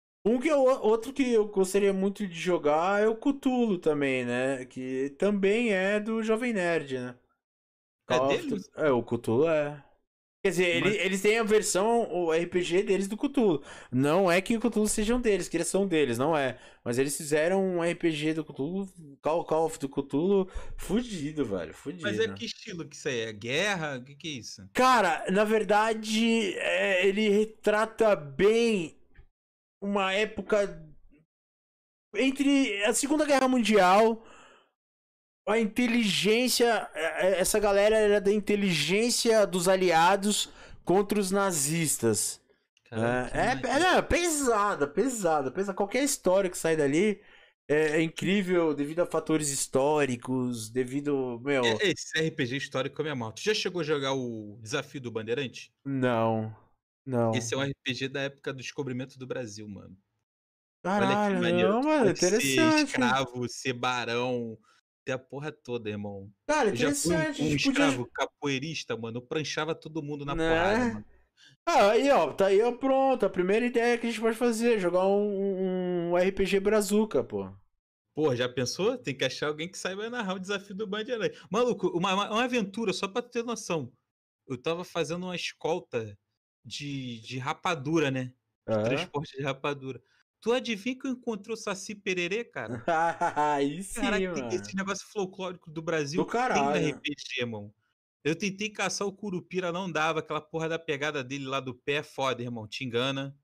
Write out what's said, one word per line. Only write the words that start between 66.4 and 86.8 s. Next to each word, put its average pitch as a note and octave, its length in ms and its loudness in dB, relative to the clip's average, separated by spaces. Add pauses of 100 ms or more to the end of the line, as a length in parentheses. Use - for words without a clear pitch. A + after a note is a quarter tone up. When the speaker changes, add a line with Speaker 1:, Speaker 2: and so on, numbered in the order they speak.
Speaker 1:
Cara, D4 220 2
Speaker 2:
Eu A#2+ 60 -4
já C#4+ 180 0
fui - 200 0
um, - 60 0
Speaker 1:
interessante, D4 220 -4
Speaker 2:
um D3 140 0
Speaker 1:
tipo, - 80 -2
podia G3 200 2
Speaker 2:
escravo B2 300 -2
capoeirista, C#3 840 -6
mano. A2+ 220 -8
Eu B2 40 -10
pranchava D3+ 520 -4
todo D#3 280 -10
mundo C#3+ 220 -8
na C#3 100 -4
Speaker 1:
Né? D#3+ 140 0
Speaker 2:
porrada, F3 300 2 (160)
mano. G#2 100 -12 (640)
Speaker 1:
Ah, B3 240 6
aí, B3+ 200 4
ó, G#3 220 4
tá G3 140 2
aí, G3 160 6
ó, A#3+ 100 2
pronto. C4 540 2
A - 40 2
primeira G3 360 2
ideia A#3+ 320 2
que A#3+ 80 -4
a A#3 40 0
gente G#3+ 100 -6
pode A3+ 160 0
fazer, A#3 420 2
jogar F3+ 280 2
um, G3+ 220 2
um, F#3 840 -2
um F3 60 2
R F#3 140 2
P G3 140 0
G G3 140 0
Brazuca, G#3 640 2
pô. G2 260 -6 (640)
Speaker 2:
Pô, D#3 200 2
já B2 140 -2
pensou? F3 480 -2
Tem C#3+ 180 -6
que C#3 100 -4
achar C#3+ 240 -4
alguém D3+ 200 -6
que - 80 -16
saiba G3 320 -8
narrar A3+ 260 -6
o G3 60 -8
Desafio G3 340 -8
do G#3 120 -8
Bandeirante. G#3+ 520 -4 (120)
Maluco, A3 380 0
uma, F#3 260 0
uma, G3+ 160 -2
uma A3 140 0
aventura, A3+ 480 -2
só F#3+ 140 -4
pra G#3+ 140 -4
tu A#3+ 100 -16
ter A#3 140 -4
noção. F3+ 480 -6 (560)
Eu C3 80 -6
tava E3+ 280 -4
fazendo E3+ 420 -4
uma F3+ 100 -6
escolta D#3 800 -4 (480)
de, B2+ 560 -10